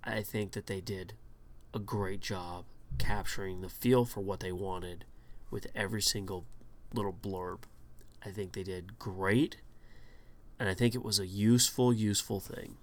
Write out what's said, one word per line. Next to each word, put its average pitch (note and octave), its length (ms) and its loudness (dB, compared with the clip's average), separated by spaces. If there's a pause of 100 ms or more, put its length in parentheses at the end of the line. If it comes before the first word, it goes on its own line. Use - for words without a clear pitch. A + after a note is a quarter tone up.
I A2+ 180 -2
think G#2 300 -4
that - 160 -6
they G2 120 -2
did F#2 340 -6 (600)
a - 60 -2
great G2+ 420 -2
job F2 440 -4 (340)
capturing G2 640 4
the F#2 80 -6
feel A#2+ 360 6
for A2+ 160 -6
what F#2+ 180 -2
they F#2 120 -4
wanted F2+ 520 -4 (460)
with - 260 -6
every G2+ 260 0
single F#2+ 440 -2 (480)
little G2+ 200 0
blurb. F#2 500 -6 (600)
I G#2 60 -8
think F#2+ 240 -6
they G2 100 -6
did F2+ 360 -8
great, G2+ 580 2 (1040)
and G#2 100 0
I F#2 60 2
think A#2 180 4
it B2 100 -4
was G#2 160 2
a F#2+ 80 -2
useful, A#2+ 640 6
useful G#2 480 2
thing. - 440 -10